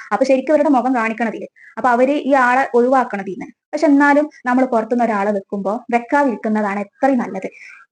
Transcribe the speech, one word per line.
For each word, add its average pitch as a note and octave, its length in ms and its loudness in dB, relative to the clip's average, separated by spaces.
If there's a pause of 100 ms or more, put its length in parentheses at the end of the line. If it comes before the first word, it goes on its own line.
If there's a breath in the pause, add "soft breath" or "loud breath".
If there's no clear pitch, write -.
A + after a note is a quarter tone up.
(100)
അപ്പൊ G#3 140 0
ശരിക്കും C4+ 280 0
അവരുടെ D4 180 2
മുഖം B3+ 240 0
കാണിക്കണതില്, A3+ 540 -4 (280 loud breath)
അപ്പൊ A#3 120 0
അവര് B3+ 360 2
ഈ C4+ 100 0
ആളെ B3+ 300 2 (100)
ഒഴിവാക്കണതിന്ന്. A#3+ 760 0 (200)
പക്ഷെ D#4 180 -2
എന്നാലും C#4+ 440 4 (140 loud breath)
നമ്മൾ B3+ 200 0
പുറത്തുനിന്ന് A#3+ 400 -2
ഒരാളെ G#3 280 -2
വെക്കുമ്പോ G3+ 400 -4 (180)
വെക്കാതിരിക്കുന്നതാണ് G#3+ 880 -2
എത്രയും C4+ 380 0
നല്ലത്. F#3 300 -6 (440 loud breath)